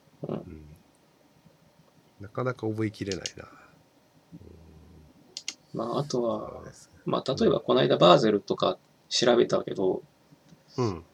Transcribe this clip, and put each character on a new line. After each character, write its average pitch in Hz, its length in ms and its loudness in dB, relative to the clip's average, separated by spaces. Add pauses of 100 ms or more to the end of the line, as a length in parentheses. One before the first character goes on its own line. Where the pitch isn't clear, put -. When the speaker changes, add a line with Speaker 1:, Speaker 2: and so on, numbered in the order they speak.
(260)
Speaker 1:
う - 60 -8
ん。 - 20 -6
Speaker 2:
う - 40 -6
ん。 78 260 -16 (1600)
な 98 80 -18
か - 160 -6
な 127 100 -4
か 110 120 -8
覚 107 200 -2
え 104 40 -4
き 104 140 -10
れ 98 120 -4
な 80 60 -10
い - 20 -8 (120)
な。 - 80 -16 (880)
う - 20 -20 (1400)
ん。 - 20 -6
Speaker 1:
ま 113 60 -6 (100)
あ、 120 60 -2
あ 143 40 -4
と 127 180 -4
は、 110 340 -4
Speaker 2:
そ - 60 -16
う - 20 -18
で - 80 -18
す - 200 -20
ね。 - 120 -20
Speaker 1:
ま 127 220 -4
あ、 135 140 -2
例 226 60 2
え - 40 6
ば - 100 2
こ 123 140 0
の 127 60 4
間 139 160 4
バ 170 200 8
ー - 20 4
ゼ 113 120 2
ル 104 100 2
と - 160 -4
か 95 220 -2 (300)
調 120 280 2
べ 117 100 6
た 95 180 0
け - 100 -8
ど、 95 280 0 (760)
Speaker 2:
う 127 80 -2
ん。 87 300 -4